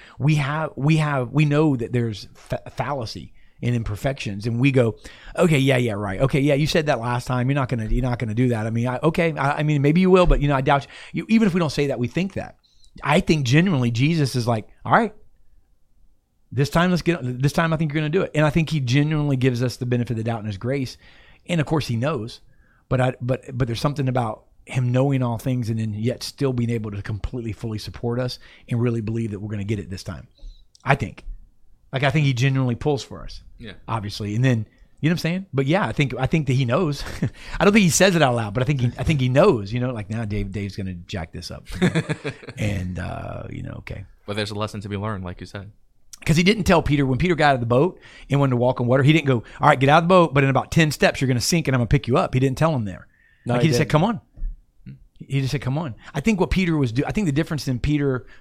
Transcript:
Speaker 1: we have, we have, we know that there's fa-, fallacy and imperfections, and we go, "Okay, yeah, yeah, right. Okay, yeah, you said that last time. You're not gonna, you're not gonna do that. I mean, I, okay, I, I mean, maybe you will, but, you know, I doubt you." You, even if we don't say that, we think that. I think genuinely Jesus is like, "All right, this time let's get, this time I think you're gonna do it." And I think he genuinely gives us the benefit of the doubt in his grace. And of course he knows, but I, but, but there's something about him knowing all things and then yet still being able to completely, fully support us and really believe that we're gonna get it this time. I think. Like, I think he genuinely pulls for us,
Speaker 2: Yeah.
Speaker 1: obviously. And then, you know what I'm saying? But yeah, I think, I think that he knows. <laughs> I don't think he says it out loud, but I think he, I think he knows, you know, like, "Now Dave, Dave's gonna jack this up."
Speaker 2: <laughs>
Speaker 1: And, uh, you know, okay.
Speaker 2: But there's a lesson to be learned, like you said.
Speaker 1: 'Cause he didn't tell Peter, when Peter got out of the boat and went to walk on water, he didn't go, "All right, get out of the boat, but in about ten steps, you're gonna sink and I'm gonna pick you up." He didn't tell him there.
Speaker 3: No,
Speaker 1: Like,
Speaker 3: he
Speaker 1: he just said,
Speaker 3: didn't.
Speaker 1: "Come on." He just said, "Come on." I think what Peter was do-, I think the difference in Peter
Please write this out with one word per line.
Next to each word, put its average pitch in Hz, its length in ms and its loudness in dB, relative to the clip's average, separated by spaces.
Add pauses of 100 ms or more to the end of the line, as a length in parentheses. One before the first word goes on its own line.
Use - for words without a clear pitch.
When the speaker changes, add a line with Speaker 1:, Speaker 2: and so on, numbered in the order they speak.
(200)
Speaker 1:
we 151 160 2
have, 147 400 -4
we 151 220 2
have, 143 340 -2
we 151 140 2
know 147 300 2
that 113 180 -6
there's 117 400 -4
fa-, - 280 -10 (100)
fallacy 127 640 -8 (300)
and 120 120 0
imperfections, 107 720 -6
and 117 140 -2
we 139 120 4
go, 120 260 2 (380)
"Okay, 165 220 4
yeah, 135 200 4
yeah, 120 160 0
right. 98 280 -4
Okay, 135 200 2
yeah, 147 120 2
you 147 140 0
said 160 200 0
that 135 120 0
last 123 260 -4
time. 127 240 -2
You're 139 60 0
not 135 140 -2
gonna, 113 180 -4
you're 120 160 0
not 123 160 -2
gonna 107 160 -4
do 123 140 2
that. 113 180 -2
I - 20 -4
mean, 117 180 -2
I, 127 140 -4
okay, 165 340 0
I, 143 240 -2
I 151 40 0
mean, 151 180 2
maybe 151 200 4
you 185 100 6
will, 180 160 8
but, 139 140 4
you 143 60 2
know, 143 80 2
I 135 60 2
doubt 139 240 2 (280)
you." 160 100 -6
You, - 60 -10
even 220 180 6
if 165 80 0
we 185 40 2
don't 156 120 0
say 143 160 0
that, 127 100 -2
we 120 100 0
think 185 260 -4
that. - 240 -10 (460)
I 147 160 4
think 147 280 2
genuinely 143 420 4
Jesus 139 460 0
is 117 120 -2
like, 113 200 -2 (180)
"All - 60 -2
right, 208 200 2 (1400)
this 135 180 0
time 175 220 2
let's 165 100 0
get, 170 200 0
this 127 320 0
time 165 200 0
I 151 40 -2
think 156 140 -2
you're 156 100 -2
gonna 151 80 -2
do 180 120 0
it." - 140 -4
And 151 100 4
I 151 40 4
think 160 200 0
he 156 100 0
genuinely 143 580 2
gives 123 260 2
us 120 140 -4
the 127 80 -6
benefit 120 260 0
of 113 60 -4
the 113 60 -4
doubt 117 160 -4
in 101 60 -10
his 101 120 -6
grace. 127 400 -4 (500)
And 175 140 -2
of - 60 0
course 156 200 -2
he 120 80 -4
knows, 120 460 -4 (480)
but 131 120 2
I, 131 200 2
but, 123 220 -4 (140)
but 127 100 0
there's 113 140 -6
something 143 260 -2
about 120 380 -4 (200)
him 123 260 -2
knowing 131 320 2
all 117 140 -4
things 123 320 -4
and 113 100 -2
then 110 140 -4
yet 113 300 -4
still 135 300 -4
being 120 160 -2
able 110 220 -4
to 101 100 -10
completely, 110 520 -8
fully 110 240 -8
support 120 420 -6
us 127 180 -4 (320)
and 117 120 0
really 117 200 0
believe 113 300 -4
that 98 80 -8
we're 104 120 -10
gonna 101 120 -6
get 104 160 -2
it - 100 -10
this 92 140 -10
time. 98 240 -12 (560)
I 135 120 4
think. - 280 -8 (720)
Like, 135 100 -4
I 139 80 4
think 151 140 2
he 135 80 2
genuinely 131 420 0
pulls 143 260 -2
for 80 220 -16
us, - 180 -16 (160)
Speaker 2:
Yeah. 107 160 -16 (140)
Speaker 1:
obviously. 104 480 -6
And 123 80 0
then, 117 240 2 (320)
you 147 100 0
know 175 40 0
what - 20 -2
I'm - 40 -4
saying? 185 340 -4
But 135 140 0
yeah, 175 200 0
I 110 60 -4
think, 143 260 0
I 131 60 -2
think 151 220 0
that 135 60 2
he 131 120 2
knows. 147 360 0 (300)
<laughs> - 280 -6
I 160 40 4
don't 202 100 8
think 220 100 8
he 170 60 6
says 185 280 4
it 156 40 4
out 127 140 2
loud, 107 180 -4
but 123 80 0
I 127 40 2
think 139 160 0
he, 120 160 2
I 127 60 -4
think 143 180 0
he 127 80 2
knows, 123 420 4
you 123 80 -4
know, 127 140 -2
like, 107 160 -10
"Now 113 160 -6
Dave, 104 260 -4
Dave's 101 240 -6
gonna 95 200 -8
jack 87 360 -10
this 85 180 -14
up." - 220 -16
Speaker 2:
<laughs> - 840 -4
Speaker 1:
And, 90 420 -4
uh, - 500 -10
you - 140 -10
know, - 160 -10
okay. - 260 -14 (200)
Speaker 2:
But 101 100 -8
there's 104 160 -6
a 104 40 -10
lesson 104 260 -8
to 101 80 -10
be 101 80 -6
learned, 101 260 -6
like 90 160 -10
you 92 60 -14
said. 101 260 -16 (540)
Speaker 1:
'Cause 170 100 2
he 277 80 2
didn't 220 220 4
tell 175 160 4
Peter, 143 240 0
when 127 140 0
Peter 170 160 0
got 143 160 4
out - 40 4
of 120 60 -2
the 117 60 -4
boat 139 320 2 (300)
and 139 120 2
went 135 100 2
to 123 60 0
walk 123 240 0
on 120 60 0
water, 131 160 4
he 151 100 8
didn't 156 140 2
go, 123 160 2 (180)
"All 143 80 6
right, 147 100 4
get 135 80 4
out 151 120 6
of 165 60 -2
the 180 80 4
boat, 170 200 6
but 139 100 4
in 135 60 4
about 131 220 0
ten 156 200 4
steps, - 300 0
you're 131 80 0
gonna 123 100 2
sink 156 280 0
and 131 80 0
I'm 123 40 2
gonna 117 80 0
pick - 200 2
you 127 100 2
up." - 160 0
He 131 60 2
didn't 131 180 0
tell 156 180 2
him 117 100 -2
there. 92 220 -12 (380)
Speaker 3:
No, 120 80 0
Speaker 1:
Like, 123 80 2
Speaker 3:
he 156 60 4
Speaker 1:
he - 20 6
just 139 80 2
said, - 60 4
Speaker 3:
didn't. - 80 -4
Speaker 1:
"Come 151 120 6
on." 214 180 -2 (1000)
He 135 200 -4
just 131 120 0
said, 123 100 -4
"Come 127 160 -2
on." 151 180 -6 (180)
I - 60 -4
think 208 200 2
what 180 100 2
Peter 175 260 2
was 135 160 0
do-, 123 140 -2
I - 60 -6
think 208 160 0
the 143 40 0
difference 151 360 -2
in 123 120 -2
Peter 143 460 0 (160)